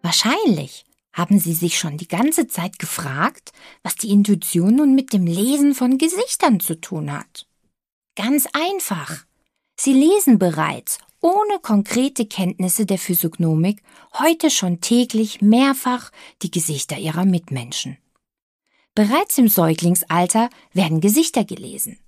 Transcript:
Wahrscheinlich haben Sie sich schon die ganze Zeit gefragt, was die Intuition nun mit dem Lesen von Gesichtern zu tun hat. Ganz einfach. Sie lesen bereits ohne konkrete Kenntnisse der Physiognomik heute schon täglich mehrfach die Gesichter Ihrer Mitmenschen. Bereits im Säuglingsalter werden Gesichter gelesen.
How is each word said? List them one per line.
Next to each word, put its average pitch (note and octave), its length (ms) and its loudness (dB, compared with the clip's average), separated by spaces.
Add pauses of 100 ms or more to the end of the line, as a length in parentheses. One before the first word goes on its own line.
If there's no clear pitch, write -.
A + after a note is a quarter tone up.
Wahrscheinlich G#3+ 800 -2 (280)
haben F3 260 0
Sie E3 140 -2
sich E3 260 -2
schon D3 180 -8
die E3 120 -14
ganze B3+ 400 0
Zeit - 300 -10
gefragt, D#3 720 -6 (300)
was - 140 -6
die A3 140 -6
Intuition G3+ 680 2
nun C#4 180 4
mit C4+ 180 0
dem F#3 140 2
Lesen C4+ 480 2
von C4 240 0
Gesichtern E4 640 0
zu E3 200 -8
tun D3+ 320 -8
hat. - 340 -14 (720)
Ganz C4+ 360 -2
einfach. D4 720 -6 (540)
Sie - 140 2
lesen C#4 460 6
bereits D#3+ 600 -2 (220)
ohne G4+ 420 2
konkrete A3+ 640 0
Kenntnisse F#3 580 -2
der F#3+ 140 -2
Physiognomik E3+ 840 -2 (360)
heute E4 320 2
schon F3 300 -2
täglich A#3 600 0
mehrfach B3 720 2 (320)
die F3 80 -4
Gesichter D3+ 480 -6
Ihrer D#3+ 260 -4
Mitmenschen. C#3+ 720 -2 (1000)
Bereits A#3 440 0
im A#3 100 6
Säuglingsalter F3 1000 0 (220)
werden D#3+ 280 0
Gesichter A3 440 2
gelesen. - 640 -12